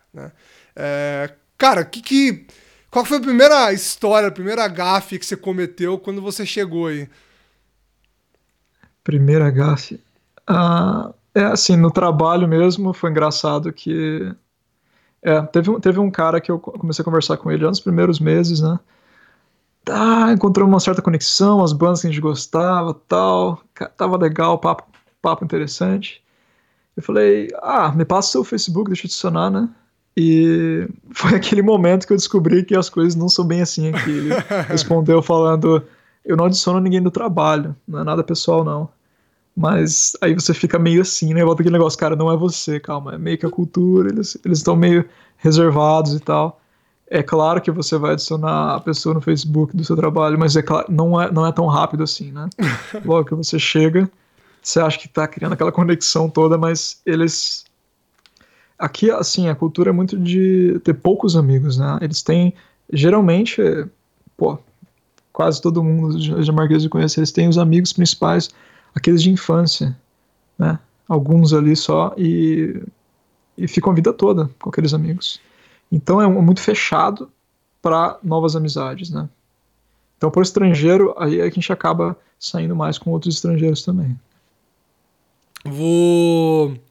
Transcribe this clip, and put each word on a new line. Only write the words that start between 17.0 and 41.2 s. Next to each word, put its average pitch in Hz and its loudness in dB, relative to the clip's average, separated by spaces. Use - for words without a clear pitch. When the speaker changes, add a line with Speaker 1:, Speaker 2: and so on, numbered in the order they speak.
Speaker 2:
a 160 -8
conversar 160 0
com 160 -6
ele 156 -2
lá 160 2
nos 190 -4
primeiros 170 0
meses, 160 0
né? 160 0
Tá, 226 2
encontramos 196 4
uma 190 4
certa 180 0
conexão, 190 2
as 160 2
bandas 170 0
que 180 -2
a - -2
gente 151 -4
gostava, 165 -2
tal, 185 0
ca-, - -12
tava 185 -2
legal, 165 0
papo, 170 -2
papo 165 -2
interessante. 180 -4
Eu - -10
falei, 113 2
"Ah, 196 0
me 160 0
passa 185 0
o - -4
seu 254 0
Facebook, 196 -4
deixa 185 -6
eu - -10
adicionar, 175 -4
né?" 208 -2
E 165 2
<laughs> - -20
foi - 2
aquele 202 0
momento 190 4
que 208 2
eu 196 4
descobri 180 2
que 196 -2
as 185 0
coisas 170 0
não 170 -2
são 180 0
bem 170 0
assim 160 -2
aqui. 151 -4
Ele 147 -4
Speaker 1:
<laughs> 190 -4
Speaker 2:
respondeu 165 2
falando, 160 2
"Eu 175 -2
não 165 2
adiciono 185 0
ninguém 185 2
do 180 2
trabalho, 156 -2
não 147 -8
é 156 -6
nada 160 -2
pessoal, 165 0
não." 151 -6
Mas 160 0
aí 165 2
você 170 0
fica - 0
meio 170 4
assim, 165 -2